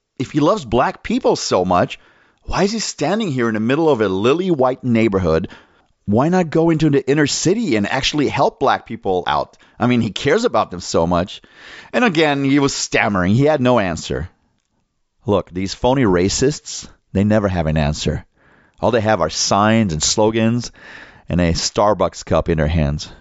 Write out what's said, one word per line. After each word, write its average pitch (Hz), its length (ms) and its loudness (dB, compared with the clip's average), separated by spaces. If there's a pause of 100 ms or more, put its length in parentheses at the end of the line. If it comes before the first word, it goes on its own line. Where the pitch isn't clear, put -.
(200)
if 120 120 -6
he 143 100 0
loves 156 240 2
black 127 360 -2
people 226 360 0
so 98 260 0
much, 90 340 0 (460)
why - 200 -2
is 208 100 0
he 226 60 -4
standing 190 520 -4
here 123 160 0
in 110 60 -2
the 107 80 -2
middle 147 280 2
of 117 120 2
a 101 80 -2
lily 139 420 0
white 131 320 0
neighborhood? 98 640 2 (560)
Why 117 240 2
not 180 220 0
go 165 220 2
into 156 180 2
the 139 200 0
inner 147 180 2
city 175 500 0
and 101 100 0
actually 135 400 -2
help 127 320 -2
black 113 260 0
people 95 420 -4
out? 71 300 -4 (220)
I 113 80 0
mean, 123 140 2
he 104 100 -2
cares 180 320 0
about 110 280 0
them 87 100 -10
so 85 260 0
much. 87 340 -2 (520)
And 285 100 0
again, 151 400 0
he 139 160 2
was 139 160 0
stammering. 101 580 0
He 135 120 4
had 151 160 2
no 123 180 4
answer. 82 500 -6 (960)
Look, 98 260 -2
these 92 220 -6
phony 131 300 0
racists, 98 840 0 (240)
they 98 100 2
never 104 240 2
have 87 200 -2
an 78 100 0
answer. 76 480 -2 (560)
All 107 100 2
they 117 80 2
have 104 220 2
are 80 80 0
signs 107 640 2
and 76 100 -4
slogans 113 720 0 (560)
and 85 100 0
a 85 140 2
Starbucks 95 720 0
cup 82 240 0
in 82 80 2
their 76 100 0
hands. 76 420 -2 (120)